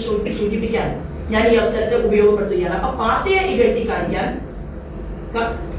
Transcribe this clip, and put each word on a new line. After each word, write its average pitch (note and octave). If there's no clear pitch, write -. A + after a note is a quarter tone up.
സൂ-, G#3
സൂചിപ്പിക്കാൻ A3+
ഞാൻ A3
ഈ -
അവസരത്തെ A3
ഉപയോഗപ്പെടുത്തുകയാണ്. G3+
അപ്പൊ F#3+
പാർട്ടിയെ F#4+
ഇകഴ്ത്തി B3
കാണിക്കാൻ, -
ക-, A3+